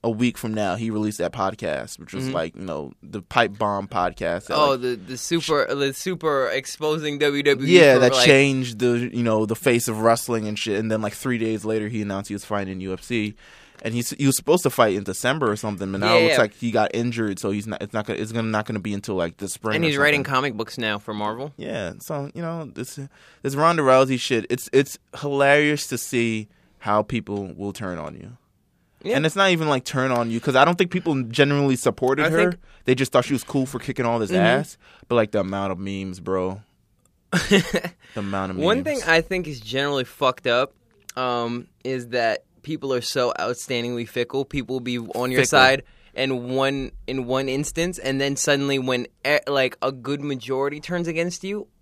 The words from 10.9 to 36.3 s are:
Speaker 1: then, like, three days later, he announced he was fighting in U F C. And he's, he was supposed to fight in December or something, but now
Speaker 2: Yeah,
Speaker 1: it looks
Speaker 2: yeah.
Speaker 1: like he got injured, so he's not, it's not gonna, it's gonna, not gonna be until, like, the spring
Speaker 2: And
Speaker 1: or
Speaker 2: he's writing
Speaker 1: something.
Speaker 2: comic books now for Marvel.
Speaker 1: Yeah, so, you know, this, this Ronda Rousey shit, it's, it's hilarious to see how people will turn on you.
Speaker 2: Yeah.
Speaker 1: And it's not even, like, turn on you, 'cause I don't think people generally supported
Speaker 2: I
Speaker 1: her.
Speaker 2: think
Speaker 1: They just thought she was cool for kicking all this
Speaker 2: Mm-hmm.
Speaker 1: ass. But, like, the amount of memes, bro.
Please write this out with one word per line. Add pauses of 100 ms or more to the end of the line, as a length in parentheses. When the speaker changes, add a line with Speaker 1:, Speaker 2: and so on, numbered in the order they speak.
Speaker 1:
then,
like,
three
days
later,
he
announced
he
was
fighting
in
U
F
C. (480)
And
he's,
he
was
supposed
to
fight
in
December
or
something,
but
now
Speaker 2:
Yeah,
Speaker 1:
it
looks
Speaker 2:
yeah.
Speaker 1:
like
he
got
injured,
so
he's
not,
it's
not
gonna,
it's
gonna,
not
gonna
be
until,
like,
the
spring
Speaker 2:
And
Speaker 1:
or
Speaker 2:
he's
writing
Speaker 1:
something.
Speaker 2:
comic
books
now
for
Marvel.
Speaker 1:
Yeah,
so,
you
know,
this, (420)
this
Ronda
Rousey
shit,
it's,
it's (200)
hilarious
to
see (320)
how
people
will
turn
on
you. (680)
Speaker 2:
Yeah.
Speaker 1:
And
it's
not
even,
like,
turn
on
you,
'cause
I
don't
think
people
generally
supported
Speaker 2:
I
Speaker 1:
her.
Speaker 2:
think (240)
Speaker 1:
They
just
thought
she
was
cool
for
kicking
all
this
Speaker 2:
Mm-hmm. (200)
Speaker 1:
ass. (300)
But,
like,
the
amount
of
memes,
bro. (340)